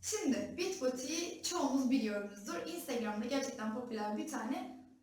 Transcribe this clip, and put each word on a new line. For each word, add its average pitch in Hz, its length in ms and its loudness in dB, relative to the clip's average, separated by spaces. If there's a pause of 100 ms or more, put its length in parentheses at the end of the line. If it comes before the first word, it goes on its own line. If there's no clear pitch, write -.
Şimdi 349 560 2
Bit 370 240 0
Boutique'i 262 640 0
çoğumuz 269 480 4
biliyoruzdur. 208 720 0
Instagram'da 226 600 -2
gerçekten 247 500 0
popüler 220 420 -2
bir - 100 -2
tane - 580 -4 (180)